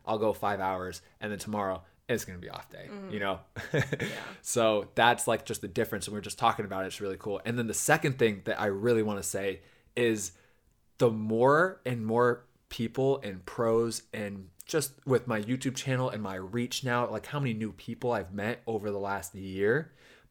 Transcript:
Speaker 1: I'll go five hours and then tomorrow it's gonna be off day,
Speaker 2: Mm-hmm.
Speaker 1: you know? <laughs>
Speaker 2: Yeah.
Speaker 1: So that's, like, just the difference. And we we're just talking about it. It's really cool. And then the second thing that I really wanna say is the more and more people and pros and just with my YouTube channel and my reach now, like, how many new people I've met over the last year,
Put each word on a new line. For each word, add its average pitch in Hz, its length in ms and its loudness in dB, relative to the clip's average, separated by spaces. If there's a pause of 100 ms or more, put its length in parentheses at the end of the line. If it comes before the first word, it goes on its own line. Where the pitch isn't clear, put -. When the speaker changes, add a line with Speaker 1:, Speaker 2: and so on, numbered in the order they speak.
Speaker 1:
I'll 113 140 0
go 107 160 4
five 101 260 0
hours 92 400 -2 (200)
and 107 120 -4
then 101 60 -6
tomorrow 98 440 -2 (260)
it's 117 160 -2
gonna 90 160 -12
be - 100 -12
off - 200 -12
day, - 200 -16
Speaker 2:
Mm-hmm. 98 200 -12
Speaker 1:
you 104 100 -4
know? 95 180 -2 (160)
<laughs> - 180 -10
Speaker 2:
Yeah. - 360 -2 (340)
Speaker 1:
So 110 540 2
that's, 117 320 6
like, 113 180 2
just 113 140 -6
the 101 80 -8
difference. 104 400 -2
And 101 40 -8
we 104 60 -6
we're 98 40 -6
just 101 180 -10
talking 113 240 2
about 95 180 -4
it. 95 60 -4
It's - 120 -10
really 98 180 -4
cool. 101 260 -4
And 120 120 -2
then 117 120 0
the 104 60 -2
second 147 440 2
thing 104 280 4
that 113 140 0
I 107 60 2
really 110 380 4
wanna 101 180 -2
say 95 380 -2 (340)
is 113 380 2 (680)
the 123 120 6
more 123 760 4
and 120 180 -2
more 120 400 4 (240)
people 135 540 0
and 92 240 -8
pros 117 560 2 (100)
and 98 360 -6 (180)
just 151 260 -2 (140)
with 123 220 4
my 110 120 0
YouTube 127 360 -2
channel 127 340 0
and 110 120 -6
my 95 120 -4
reach 107 500 -4
now, 120 240 2
like, 104 180 -6
how 147 120 -6
many 127 160 0
new 107 180 -4
people 117 400 -4
I've 95 220 -2
met 107 320 -2
over 107 240 -2
the 101 80 -2
last 98 380 -4
year, 98 560 2 (380)